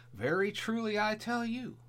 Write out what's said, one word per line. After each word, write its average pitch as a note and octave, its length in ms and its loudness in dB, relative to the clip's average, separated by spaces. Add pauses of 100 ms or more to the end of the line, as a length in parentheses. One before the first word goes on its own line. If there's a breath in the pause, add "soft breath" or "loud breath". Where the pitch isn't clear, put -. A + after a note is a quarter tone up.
(140 loud breath)
"Very E3+ 380 2
truly A3 480 0
I G#3+ 160 2
tell A#3 280 -2
you, A#3 340 -4 (120)